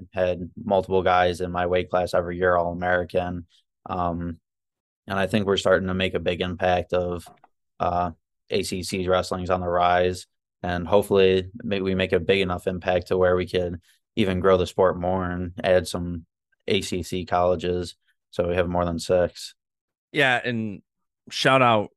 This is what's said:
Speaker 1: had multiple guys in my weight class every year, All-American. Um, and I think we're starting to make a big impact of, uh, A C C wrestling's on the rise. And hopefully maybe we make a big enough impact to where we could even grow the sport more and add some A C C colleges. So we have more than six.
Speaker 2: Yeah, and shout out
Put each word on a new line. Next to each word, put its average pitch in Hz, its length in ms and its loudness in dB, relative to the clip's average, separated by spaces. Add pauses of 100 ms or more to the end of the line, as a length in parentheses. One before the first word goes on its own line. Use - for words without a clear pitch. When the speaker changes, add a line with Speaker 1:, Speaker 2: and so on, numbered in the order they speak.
(180)
Speaker 1:
had 90 380 -2
multiple 95 460 0
guys 90 380 2
in 90 120 -6
my 90 140 -2
weight 90 240 0
class 90 240 -2
every 87 240 -2
year, 90 180 4
All-American. 87 880 -2 (380)
Um, 87 540 -4 (680)
and 98 120 -4
I 95 80 0
think 101 200 0
we're 95 120 2
starting 95 300 2
to 92 60 -2
make 92 200 -2
a 92 60 -2
big 87 200 -2
impact 90 540 0
of, 90 340 -2 (520)
uh, 87 320 -2 (380)
A 95 120 -2
C 90 200 -6
C 90 260 -4
wrestling's 90 420 0
on 92 100 0
the 90 80 -4
rise. 87 580 2 (360)
And 87 240 -4
hopefully 95 640 4 (120)
maybe 98 200 -4
we 95 120 0
make 92 180 0
a 92 80 4
big 98 200 2
enough 90 260 -4
impact 90 420 -2
to 95 100 0
where 92 180 4
we 92 120 -2
could 87 320 -4 (360)
even 95 240 0
grow 92 160 4
the 87 100 2
sport 90 320 0
more 90 260 -2
and 90 280 -6 (100)
add 92 240 2
some 87 380 -8 (420)
A 101 140 0
C 92 220 -6
C 90 240 -8
colleges. 90 720 0 (340)
So 87 180 -2
we 87 60 -2
have 90 140 0
more 87 160 0
than 85 140 -4
six. - 560 -2 (580)
Speaker 2:
Yeah, 131 300 2
and 110 400 -6 (480)
shout 135 320 4
out 110 340 4